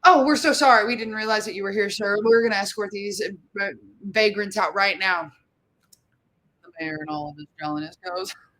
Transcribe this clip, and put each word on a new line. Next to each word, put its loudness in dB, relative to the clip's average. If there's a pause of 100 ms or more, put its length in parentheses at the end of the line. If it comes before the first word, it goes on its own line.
Oh, 8
we're 4
so 2
sorry. 6
We -2
didn't -8
realize -2
that -8
you -8
were -4
here, 0
sir. -2
We're 6
gonna 0
escort -4
these, -8 (400)
uh, -2 (320)
vagrants 0
out 0
right 0
now. -2 (1300)
The -20
mayor -6
and -12
all -6
of -16
his -18 (120)
villainous -6 (100)
goes -6 (260)